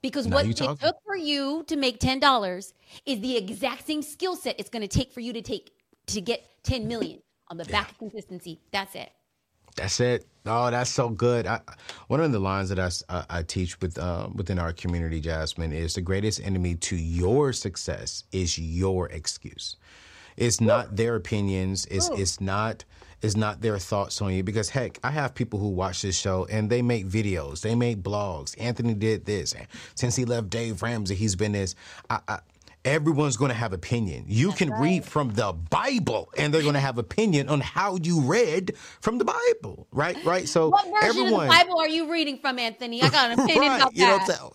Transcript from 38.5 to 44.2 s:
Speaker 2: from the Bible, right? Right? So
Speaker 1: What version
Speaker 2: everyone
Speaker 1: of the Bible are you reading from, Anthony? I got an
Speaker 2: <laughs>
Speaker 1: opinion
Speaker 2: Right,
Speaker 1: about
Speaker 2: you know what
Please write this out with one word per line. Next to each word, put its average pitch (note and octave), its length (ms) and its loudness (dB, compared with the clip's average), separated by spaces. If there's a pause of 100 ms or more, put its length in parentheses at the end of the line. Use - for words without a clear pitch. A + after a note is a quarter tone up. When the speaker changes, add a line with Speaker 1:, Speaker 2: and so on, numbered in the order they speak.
Speaker 2:
from A3 200 0
the - 60 2
Bible, A4+ 640 0
right? E3+ 340 -2
Right? F3 240 2
So D#3+ 200 4
Speaker 1:
What C4+ 140 6
version G4 200 0
Speaker 2:
everyone G4+ 300 4
Speaker 1:
of G3 100 4
the C#3+ 40 2
Bible F4 320 8
are D#4+ 80 2
you D#4 240 -2
reading D4 280 0
from, B3+ 200 -2
Anthony? A#3 420 -4
I B3+ 80 8
got B3+ 220 6
an A#3 80 4
Speaker 2:
<laughs> - 0 -
Speaker 1:
opinion C#4 320 6
Speaker 2:
Right, B3+ 100 2
Speaker 1:
about C4 140 4
Speaker 2:
you F3+ 100 6
know A#3 60 10
what F#3+ 120 6